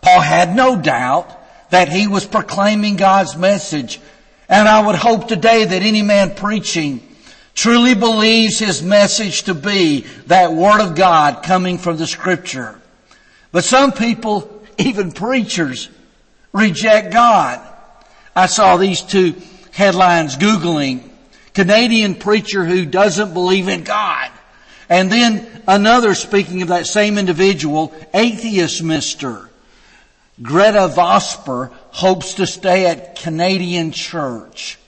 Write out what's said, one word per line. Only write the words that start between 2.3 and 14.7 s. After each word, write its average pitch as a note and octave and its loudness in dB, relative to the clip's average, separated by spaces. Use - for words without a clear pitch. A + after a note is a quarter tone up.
God's F#3+ 2
message. E3+ -2
And G#3 4
I G#3+ 6
would G#3 0
hope A3+ 0
today A3+ 2
that F#3 -2
any G#3+ 2
man G3+ 2
preaching E3+ -4
truly A#3+ 2
believes A3 0
his F3 -4
message G3+ 0
to F#3+ -4
be D#3+ -2
that F3 4
Word G3+ 4
of F3+ -2
God D#3 2
coming F3+ 0
from E3+ -4
the D#3+ -4
Scripture. C3 -6
But F3 -2
some C4+ 2
people, A3 -4